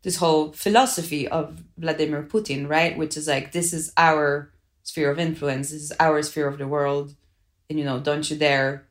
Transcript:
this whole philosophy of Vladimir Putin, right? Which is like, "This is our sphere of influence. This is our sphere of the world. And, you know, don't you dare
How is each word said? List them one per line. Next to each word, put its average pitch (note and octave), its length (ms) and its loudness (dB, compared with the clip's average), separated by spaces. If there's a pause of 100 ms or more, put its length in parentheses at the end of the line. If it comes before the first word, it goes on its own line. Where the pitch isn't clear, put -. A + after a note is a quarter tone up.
this F3 140 -2
whole D#3 340 4
philosophy G#3 760 2
of - 360 -4 (140)
Vladimir D#3 460 -2
Putin, C#3+ 440 -4
right? E3 300 2
Which D#3 180 -4
is D#3 120 -6
like, C#3 240 -2
"This F3 220 -2
is D#3+ 220 -6
our D3+ 560 4 (320)
sphere D3 260 0
of D3 100 -2
influence. C#3+ 520 -2
This D3+ 120 -12
is D3 160 -10
our D#3 220 4
sphere D3+ 260 -4
of C#3+ 100 -4
the C#3 100 -8
world. C#3+ 480 -2 (540)
And, D#3 100 -2
you C#3+ 60 -2
know, C3+ 140 -2
don't D3 300 -2
you D#3 60 -4
dare C#3 560 2